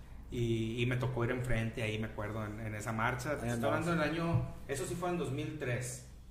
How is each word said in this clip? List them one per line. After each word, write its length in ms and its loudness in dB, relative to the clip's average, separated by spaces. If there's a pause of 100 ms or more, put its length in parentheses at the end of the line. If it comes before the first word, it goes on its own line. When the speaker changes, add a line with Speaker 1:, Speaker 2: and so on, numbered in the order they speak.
(300)
Speaker 1:
y, 520 2
y 40 4
me 100 2
tocó 280 2
ir 60 2
enfrente 520 2
ahí, 160 0
me 100 -2
acuerdo, 360 -4
en, 160 -6
en 140 -4
esa 180 -4
marcha. 380 2
Speaker 2:
Ahí 60 2
Speaker 1:
Estoy 140 -2
Speaker 2:
andabas. 280 2 (100)
Speaker 1:
hablando 140 4
del 100 4
año, 320 4 (240)
eso 160 -2
sí 120 -2
fue 140 0
en 80 2
dos 140 0
mil 260 -4
tres, 480 -2 (240)